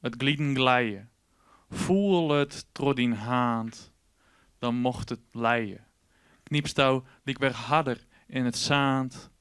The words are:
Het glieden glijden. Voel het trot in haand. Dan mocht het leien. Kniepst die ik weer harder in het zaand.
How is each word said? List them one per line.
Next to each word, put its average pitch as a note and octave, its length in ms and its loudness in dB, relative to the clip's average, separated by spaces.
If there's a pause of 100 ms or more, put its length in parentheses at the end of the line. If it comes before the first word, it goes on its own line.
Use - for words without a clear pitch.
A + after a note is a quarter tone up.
Het A#2+ 180 -6
glieden C#3 360 0
glijden. B2 560 0 (580)
Voel F#3 640 2
het C#3+ 420 0
trot C#3 260 0
in B2 140 2
haand. A#2 800 -2 (680)
Dan A#2+ 160 -2
mocht B2 340 -2
het A#2 120 -8 (120)
leien. A2+ 540 -2 (560)
Kniepst D3 340 -4
die C3 260 4 (220)
ik C3+ 140 -4
weer C3+ 140 2
harder C3 540 -2 (200)
in B2+ 180 -4
het A#2+ 120 -2
zaand. C3+ 720 0 (100)